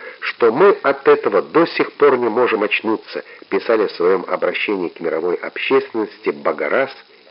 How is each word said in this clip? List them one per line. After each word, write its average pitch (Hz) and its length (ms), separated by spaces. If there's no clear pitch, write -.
что - 320
мы 180 180
от - 240
этого 127 360
до 160 240
сих - 260
пор 139 240
не 120 120
можем 110 340
очнуться, 104 600
писали 101 380
в - 60
своём 87 360
обращении 90 600
к - 120
мировой 82 360
общественности - 920
Багарас 78 600